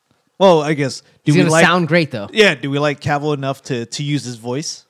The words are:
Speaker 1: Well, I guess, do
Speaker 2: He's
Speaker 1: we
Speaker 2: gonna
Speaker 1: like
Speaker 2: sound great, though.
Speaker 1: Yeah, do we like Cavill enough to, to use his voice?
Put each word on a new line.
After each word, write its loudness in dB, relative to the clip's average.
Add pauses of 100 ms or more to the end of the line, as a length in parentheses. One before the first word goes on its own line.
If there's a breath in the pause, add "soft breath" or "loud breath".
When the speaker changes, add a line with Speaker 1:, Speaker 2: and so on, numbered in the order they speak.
(380)
Speaker 1:
Well, 4
I -2
guess, -4
do -20 (180 soft breath)
Speaker 2:
He's 2
Speaker 1:
we 4
Speaker 2:
gonna 2
Speaker 1:
like 6
Speaker 2:
sound 2
great, 0
though. -10
Speaker 1:
Yeah, 4
do -8
we -2
like -2
Cavill -2
enough -6
to, -6
to -10
use -2
his -10
voice? -8